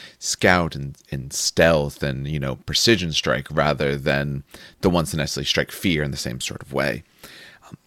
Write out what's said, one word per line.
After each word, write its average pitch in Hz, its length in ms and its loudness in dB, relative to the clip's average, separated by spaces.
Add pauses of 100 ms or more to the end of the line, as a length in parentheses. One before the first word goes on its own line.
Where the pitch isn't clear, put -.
(200)
scout 90 560 4
and, 69 200 -8 (140)
and 67 220 -8
stealth 78 720 2
and, 69 240 -4
you 76 100 -4
know, 67 160 -4
precision 87 560 2
strike 69 400 -2
rather 73 460 2
than 71 480 -2 (380)
the 95 80 4
ones 85 200 2
that 82 60 -4
necessarily 71 300 -4
strike - 260 0
fear 78 320 0
in 69 80 -4
the 71 40 -6
same - 240 -6
sort - 220 -8
of 67 100 -16
way. 67 300 -2 (680)
Um, - 180 -18